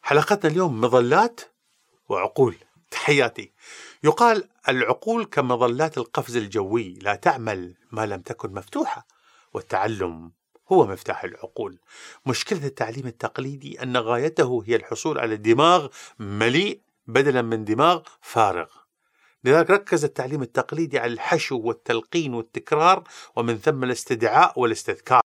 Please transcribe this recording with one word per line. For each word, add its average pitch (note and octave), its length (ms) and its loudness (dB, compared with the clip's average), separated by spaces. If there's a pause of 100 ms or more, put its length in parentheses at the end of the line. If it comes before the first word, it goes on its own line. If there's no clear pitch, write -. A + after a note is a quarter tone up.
حلقتنا D#3 440 2
اليوم D#3 300 0
مظلات B2+ 600 2 (680)
وعقول. G#2 460 0 (360)
تحياتي. - 600 0 (520)
يقال: G#3+ 460 2 (200)
"العقول E3+ 560 -2
كمظلات B2+ 720 0
القفز A#2+ 400 -6
الجوي، G2+ 640 -4
لا G2+ 140 -2
تعمل G#2+ 600 -4 (160)
ما A2 140 -4
لم G2 160 -8
تكن G2+ 320 -12
مفتوحة، - 540 -8 (460)
والتعلم F#2 760 -6 (400)
هو D#3 160 6
مفتاح G2 360 -8
العقول". F#2+ 560 -12 (460)
مشكلة C#3+ 400 -4
التعليم B2+ 420 -8
التقليدي C3+ 760 -10
أن B2+ 140 -2
غايته B2 720 0
هي A#2 80 2
الحصول - 440 -4
على A2+ 180 -2
دماغ C#3 500 4 (320)
مليء A2+ 640 0 (260)
بدلا B2+ 340 2
من A2+ 240 -4
دماغ D3+ 360 2 (200)
فارغ. F#2 480 0 (720)
لذلك D3 260 4
ركز F#3+ 340 2
التعليم C#3+ 380 -6
التقليدي C#3+ 580 -4
على A#2+ 140 -4
الحشو C3+ 460 -2
والتلقين A#2 760 -4
والتكرار، D3 680 2 (320)
ومن A#2 220 -2
ثم C3+ 260 0
الاستدعاء B2 760 2
والاستذكار. A2+ 720 2